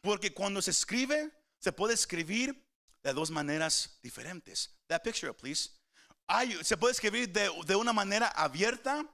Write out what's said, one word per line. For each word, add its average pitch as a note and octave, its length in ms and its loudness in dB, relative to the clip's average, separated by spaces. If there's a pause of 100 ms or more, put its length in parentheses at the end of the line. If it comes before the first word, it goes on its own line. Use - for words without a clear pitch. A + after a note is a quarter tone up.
Porque G3 320 0
cuando G3 300 -2
se F#3 80 0
escribe, C#4 600 0 (280)
se F3+ 140 0
puede A3 220 0
escribir G#3+ 720 -2 (360)
de C#3 100 -2
dos D#3 180 -2
maneras D3+ 720 -2
diferentes. B2 720 -10 (140)
That E3 140 0
picture, F#3+ 300 -4
please. - 380 -6 (560)
Hay, G#3 380 2
se G#3 120 2
puede A#3 160 4
escribir A3 380 0
de, G3 200 2 (140)
de F#3 120 4
una A#3 160 4
manera G#3 360 2
abierta A#3 840 0